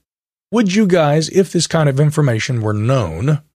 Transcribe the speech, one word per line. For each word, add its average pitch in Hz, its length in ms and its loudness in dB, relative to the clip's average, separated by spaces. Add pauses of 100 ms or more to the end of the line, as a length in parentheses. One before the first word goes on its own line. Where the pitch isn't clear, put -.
(540)
"Would 208 200 0
you 214 140 2
guys, 160 420 2
if 190 220 0
this 165 160 -2
kind 156 220 0
of 135 100 0
information 131 640 0
were 107 120 -2
known 110 680 -2 (140)